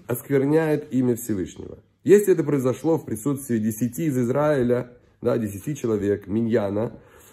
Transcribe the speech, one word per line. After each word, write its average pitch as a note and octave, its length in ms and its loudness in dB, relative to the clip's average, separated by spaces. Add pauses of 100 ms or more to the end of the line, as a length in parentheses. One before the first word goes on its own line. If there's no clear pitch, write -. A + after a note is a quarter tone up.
оскверняет C#3+ 880 0
имя B2 220 2
Всевышнего. - 640 -8 (240)
Если G3+ 300 6
это D#3+ 100 0
произошло C#3+ 560 0
в D#3+ 60 -14
присутствии C3 520 -4
десяти A2+ 480 -2
из C3+ 140 0
Израиля, B2+ 760 0 (280)
да, B2 160 2
десяти G2+ 360 -6
человек, G2+ 520 -2
миньяна, A2 680 -2 (400)